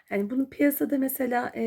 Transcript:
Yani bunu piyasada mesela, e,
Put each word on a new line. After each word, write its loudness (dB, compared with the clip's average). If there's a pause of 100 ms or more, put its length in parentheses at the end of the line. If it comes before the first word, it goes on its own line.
(100)
Yani -2
bunu 0
piyasada 2
mesela, -2
e, -2